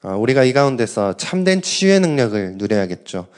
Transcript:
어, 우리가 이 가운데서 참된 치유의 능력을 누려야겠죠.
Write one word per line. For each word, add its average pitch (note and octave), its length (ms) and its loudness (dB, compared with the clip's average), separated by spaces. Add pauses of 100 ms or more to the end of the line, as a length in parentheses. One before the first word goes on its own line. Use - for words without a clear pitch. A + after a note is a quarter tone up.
어, G2 120 -4
우리가 C3 280 2
이 B2+ 100 2
가운데서 A#2 640 0
참된 F#3 420 -2
치유의 F#3+ 400 2
능력을 A2 560 0
누려야겠죠. G2 800 -4